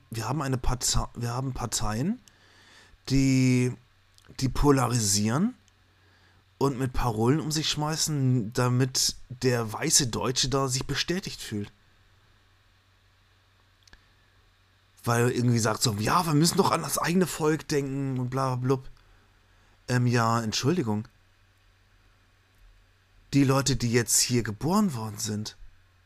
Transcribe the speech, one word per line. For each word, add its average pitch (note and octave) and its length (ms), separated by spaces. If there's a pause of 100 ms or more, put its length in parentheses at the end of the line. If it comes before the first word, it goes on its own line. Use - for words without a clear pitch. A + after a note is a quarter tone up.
(120)
wir A2+ 160
haben D3 140
eine C3 160
Partei, B2 480 (100)
wir A#2+ 160
haben C3 220
Parteien, B2 680 (880)
die, C3 680 (680)
die B2+ 80
polarisieren B2 1040 (1000)
und C3+ 200
mit B2+ 140
Parolen A#2+ 480
um D3+ 120
sich D3+ 180
schmeißen, C#3+ 840
damit B2 640 (140)
der A#2+ 420
weiße C3+ 360
Deutsche A2 420
da C3+ 180
sich C3 180
bestätigt E3+ 560
fühlt. G#2 300 (3250)
Weil A#2+ 180
er A#2+ 120
irgendwie A#2+ 240
sagt A2 220
so, A2 140
„Ja, D3+ 300
wir E3 80
müssen D#3+ 240
doch F3+ 140
an E3 100
das C#3+ 160
eigene F3 300
Volk D#3 400
denken“ C#3 520
und B2 100
bla C3 260
bla - 0
blub. C3 340 (1000)
Ähm, B2 200
ja, A#2 340
Entschuldigung. A2 680 (2250)
Die C#3 100
Leute, C3+ 320
die A#2 160
jetzt A#2+ 280
hier A#2+ 240
geboren D3+ 500
worden A2 240
sind, G#2+ 400 (480)